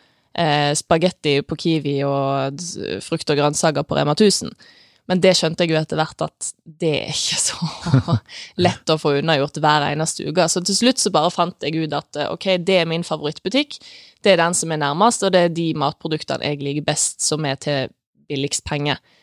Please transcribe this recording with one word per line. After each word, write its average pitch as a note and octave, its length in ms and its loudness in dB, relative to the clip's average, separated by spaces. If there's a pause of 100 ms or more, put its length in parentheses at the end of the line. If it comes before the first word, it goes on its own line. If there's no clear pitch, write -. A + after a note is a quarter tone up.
(340)
eh, D3 400 0
spagetti D#3+ 680 0
på D#3+ 160 -6
Kiwi C#3+ 460 0
og C#3 520 -2
d-, C#3 440 -8
frukt - 300 -6
og D3 60 2
grønnsaker D3 480 2
på D3+ 120 -4
Rema D3 180 2
tusen. - 380 2 (560)
Men F3+ 120 2
det F#3 160 6
skjønte E3+ 280 0
jeg E3 60 0
jo D#3 60 2
etter D#3 200 -2
hvert D#3 260 -4
at - 300 -8 (120)
det D#3 300 -4
er - 140 -4
ikke - 320 -4
så - 800 0 (180)
<laughs> - 220 -14
lett F3 340 2
å D#3 80 2
få D3 180 2
unnagjort D3 400 0
hver D3+ 300 4
eneste D3+ 400 -4
uke. D#3 200 2
Så F3+ 160 0
til G3 120 -2
slutt A#3+ 220 4
så G3+ 120 0
bare E3 220 2
fant F3 280 -2
jeg D#3 140 -4
ut D#3 180 -2
at, C#3+ 240 -8
eh, D3 120 -4
ok, F#3 360 0
det F#3+ 180 4
er D#3+ 40 0
min E3 160 -2
favorittbutikk, F3 760 -4 (440)
det G3 100 6
er F3 40 8
den E3+ 180 2
som E3 180 -4
er D#3 60 -2
nærmest, D#3+ 460 2
og F#3 80 2
det F#3 80 6
er F3 80 4
de E3 260 -2
matproduktene D#3 720 -4
jeg C#3+ 160 -4
liker C#3+ 240 -4
best, - 380 -2
som - 220 -2
er C#3 120 -2
til C#3 320 -2 (420)
billigst C#3 340 -4
penge. C#3+ 320 -2 (260)